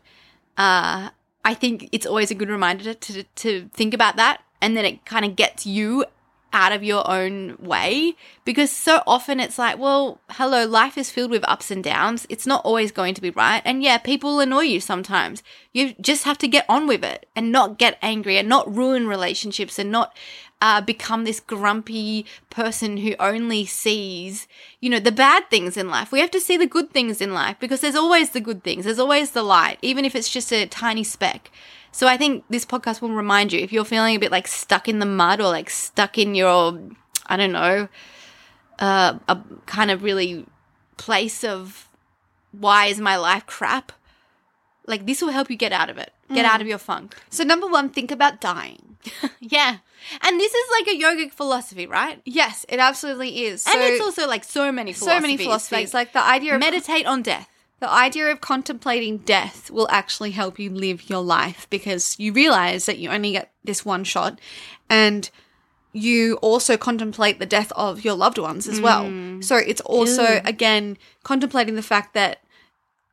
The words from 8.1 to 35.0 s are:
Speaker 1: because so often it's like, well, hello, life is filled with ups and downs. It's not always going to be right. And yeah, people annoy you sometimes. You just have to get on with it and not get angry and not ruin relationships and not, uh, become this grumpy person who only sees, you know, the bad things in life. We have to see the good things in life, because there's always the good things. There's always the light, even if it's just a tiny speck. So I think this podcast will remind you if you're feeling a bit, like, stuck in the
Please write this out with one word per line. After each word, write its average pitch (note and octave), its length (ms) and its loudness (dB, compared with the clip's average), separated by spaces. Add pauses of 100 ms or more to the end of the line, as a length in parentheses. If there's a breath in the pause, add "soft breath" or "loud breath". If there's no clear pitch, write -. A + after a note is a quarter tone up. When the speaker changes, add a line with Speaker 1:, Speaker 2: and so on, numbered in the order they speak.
Speaker 1:
because C4+ 260 2
so - 380 4
often B3+ 320 0
it's - 180 -6
like, A#3 180 0
well, C#4 440 0 (100)
hello, C4 340 2
life A3+ 320 2
is C4+ 140 -6
filled B3 220 -4
with A3 160 0
ups - 240 -2
and F#3+ 100 -6
downs. F#3+ 460 -2
It's - 180 -10
not C4+ 180 0
always A3 280 0
going F#3+ 220 -2
to G3 60 -10
be F3+ 100 -4
right. F3+ 340 2
And C4 180 -2
yeah, C4 160 4
people C#4+ 400 -2
annoy C4+ 220 2
you C4+ 180 2
sometimes. F#3+ 640 -4 (300 loud breath)
You B3+ 280 0
just C#4 220 0
have C#4+ 160 -2
to D4+ 80 0
get C4+ 220 2
on C#4+ 180 2
with A#3+ 160 2
it - 320 -6
and A3+ 160 -2
not A3+ 260 2
get - 240 2
angry G3+ 380 -2
and G3+ 100 0
not A#3+ 240 2
ruin B3 360 0
relationships F#3+ 720 -4
and G3+ 100 -4
not, A3+ 260 0 (460 loud breath)
uh, G#3+ 180 4
become A3+ 440 -4
this A3 160 -4
grumpy G#3+ 840 -4 (260 loud breath)
person A3 480 -4
who G#3 200 -2
only G#3+ 480 0
sees, F#3+ 800 -4 (340 loud breath)
you B3 80 -2
know, A#3+ 120 2
the A3 100 2
bad C#4 400 6
things F3+ 260 0
in F#3 120 -2
life. C3+ 240 -2
We C4+ 80 4
have E4+ 100 2
to F#4+ 100 0
see F4+ 160 2
the E4 120 4
good - 240 -2
things A#3 280 0
in G3 140 -4
life, F3 240 0
because B3+ 220 -4
there's D4 160 0
always E4 340 4
the B3+ 100 -4
good G#3+ 220 -6
things. F3+ 220 -4
There's A3 160 -2
always C#4+ 320 2
the A#3 100 0
light, F#3 400 4
even C4+ 220 0
if C4 100 -2
it's A#3+ 160 -4
just A#3+ 220 -6
a G#3 140 0
tiny A3 360 -4
speck. - 480 -4 (440 loud breath)
So B3+ 140 4
I B3+ 80 6
think C#4 340 0
this A3+ 160 -4
podcast A#3+ 340 -4
will A3+ 120 -4
remind G#3 400 0
you E3+ 80 0
if G3 120 -6
you're G#3+ 120 0
feeling A3 320 2
a - 20 -4
bit, G3+ 140 0
like, F#3 160 -2
stuck - 400 -2
in G#3+ 100 0
the G#3 80 0